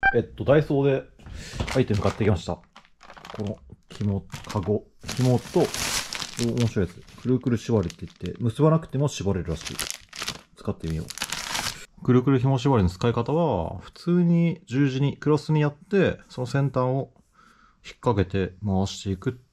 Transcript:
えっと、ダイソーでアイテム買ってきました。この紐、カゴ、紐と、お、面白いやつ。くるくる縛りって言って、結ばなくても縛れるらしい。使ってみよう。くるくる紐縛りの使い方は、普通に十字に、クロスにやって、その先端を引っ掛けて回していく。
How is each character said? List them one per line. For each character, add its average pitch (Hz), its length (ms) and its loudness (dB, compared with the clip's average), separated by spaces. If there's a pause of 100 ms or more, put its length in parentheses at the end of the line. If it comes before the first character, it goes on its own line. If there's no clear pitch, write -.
(120)
え 120 60 4
っ 110 60 2
と、 - 200 -10
ダ 139 140 6
イ 151 60 4
ソ 139 180 2
ー 139 200 2
で - 20 -14 (720)
ア - 20 4
イ 127 80 4
テ 110 80 0
ム 98 60 2
買 98 100 2
っ - 40 -8
て 110 100 -2
き 98 60 4
ま 101 60 4
し 82 80 -8
た。 87 100 -6
こ - 80 -18 (760)
の 104 200 -6 (320)
紐、 101 320 -2 (260)
カ 107 120 -2
ゴ、 101 240 -2 (320)
紐 127 220 4
と、 - 220 0
お、 143 40 6 (960)
面 120 80 4
白 110 160 0
い 87 60 0
や - 40 -10
つ。 - 80 -20 (220)
く - 60 -6
る 127 100 2
く 127 120 -2
る 117 60 0
縛 110 240 0
り 87 60 0
っ 85 40 -4
て - 160 -14
言 - 60 -16
っ 90 220 -10
て、 - 80 -8
結 117 180 -2
ば 156 100 6
な 160 100 4
く - 80 -14
て - 100 -4
も 143 80 2
縛 - 260 -2
れ 90 120 -2
る 80 60 -6
ら 80 60 -2
し - 140 -10
い。 - 60 -10 (800)
使 - 160 -6
っ - 40 -4
て 82 120 -8
み 80 80 -4
よ 80 80 -6
う。 - 1000 -8
く 127 100 2
る 123 120 6
く 139 80 4
る 131 80 4
紐 131 180 2
縛 135 200 4
り 101 40 6
の 87 60 4
使 120 200 0
い 117 40 2
方 117 200 -2
は、 147 460 0
普 - 140 -18
通 - 180 -6 (140)
に 170 420 2
十 135 220 2
字 131 120 -2
に、 139 160 0
ク - 140 0
ロ 147 80 6
ス 156 140 -2
に 156 80 4
や 147 80 2
っ 143 80 -6
て、 180 420 0 (100)
そ - 120 -10
の 123 80 -4
先 139 220 0
端 127 160 0
を 127 260 -2 (720)
引 - 80 -16
っ - 80 -20
掛 117 160 2
け 95 120 2
て 95 260 -2 (120)
回 95 220 2
し - 160 -10
て 101 60 -4
い 95 60 -2
く。 120 240 -6 (120)